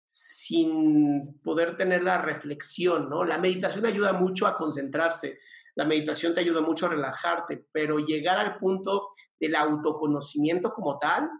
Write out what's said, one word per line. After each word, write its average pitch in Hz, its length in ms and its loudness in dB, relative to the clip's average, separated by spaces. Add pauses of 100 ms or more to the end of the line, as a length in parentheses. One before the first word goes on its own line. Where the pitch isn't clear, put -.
sin 151 1400 2
poder 165 340 0
tener 180 280 2
la 180 180 2
reflexión, 147 880 -2
¿no? 165 140 -2
La 160 140 0
meditación 185 480 0
ayuda 202 280 2
mucho 185 340 2
a 175 80 2
concentrarse. 151 840 -4 (360)
La 143 100 0
meditación 156 480 0
te 180 80 2
ayuda 165 200 2
mucho 160 240 0
a 170 40 0
relajarte, 156 840 -4
pero 151 280 0
llegar 156 380 0
al 208 200 -2
punto 190 520 -2 (300)
del 160 160 0
autoconocimiento 151 1160 0
como 143 280 -4
tal 202 300 0 (100)